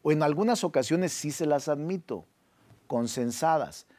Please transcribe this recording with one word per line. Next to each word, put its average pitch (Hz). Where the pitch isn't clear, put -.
O 151
en 151
algunas 185
ocasiones 156
sí 147
se 156
las 143
admito, 151
consensadas. 120